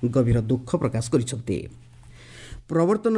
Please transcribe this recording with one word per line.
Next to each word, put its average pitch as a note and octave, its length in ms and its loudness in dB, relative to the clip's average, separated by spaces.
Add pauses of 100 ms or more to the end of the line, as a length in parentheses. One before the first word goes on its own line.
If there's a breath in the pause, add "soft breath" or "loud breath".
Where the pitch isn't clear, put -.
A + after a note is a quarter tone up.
ଗଭୀର A#2+ 320 2
ଦୁଃଖ A#2+ 280 -2 (100)
ପ୍ରକାଶ C3 320 -2
କରିଛନ୍ତି। A2+ 480 -2 (1080 loud breath)
ପ୍ରବର୍ତ୍ତନ G#3 500 2